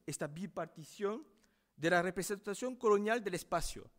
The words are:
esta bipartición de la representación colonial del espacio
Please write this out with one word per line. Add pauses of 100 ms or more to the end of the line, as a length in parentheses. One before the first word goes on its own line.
esta
bipartición (500)
de
la
representación
colonial
del
espacio